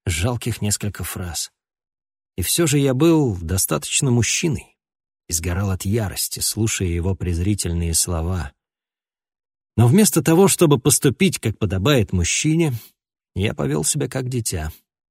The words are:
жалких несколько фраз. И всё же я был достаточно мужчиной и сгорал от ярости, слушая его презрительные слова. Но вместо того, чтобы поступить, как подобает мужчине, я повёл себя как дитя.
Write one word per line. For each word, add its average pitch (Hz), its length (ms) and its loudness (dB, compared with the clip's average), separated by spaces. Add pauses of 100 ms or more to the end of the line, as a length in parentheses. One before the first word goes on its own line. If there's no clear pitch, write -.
жалких 110 560 -2
несколько 104 400 -4
фраз. 87 480 -8 (840)
И 95 60 -4
всё 165 260 0
же 143 100 2
я 139 160 2
был 151 420 4
достаточно 92 760 -2
мужчиной - 640 0 (520)
и 80 40 -10
сгорал 87 400 -2
от 90 120 -6
ярости, 98 540 -4
слушая 104 500 -2
его 85 280 0
презрительные 85 800 -2
слова. 82 580 -2 (1200)
Но 117 100 6
вместо 175 360 4
того, 170 260 6
чтобы 147 300 4
поступить, - 600 2
как - 200 -4
подобает 104 540 0
мужчине, 151 600 0 (600)
я 98 200 -2
повёл 147 300 -2
себя 139 240 -2
как 127 200 -6
дитя. 95 440 -4 (380)